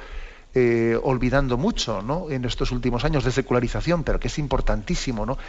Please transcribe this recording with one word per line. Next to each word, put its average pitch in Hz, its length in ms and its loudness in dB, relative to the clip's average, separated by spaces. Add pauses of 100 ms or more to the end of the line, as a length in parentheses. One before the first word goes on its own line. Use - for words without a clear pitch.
(540)
eh, 117 480 4
olvidando 127 540 2
mucho, 131 440 0
¿no? 151 300 -4
En 127 140 -4
estos 127 260 -2
últimos 120 340 0
años 147 200 2
de 127 80 2
secularización, 123 720 0
pero 98 160 2
que - 80 -2
es - 100 -8
importantísimo, 107 880 0
¿no? 123 120 -4 (100)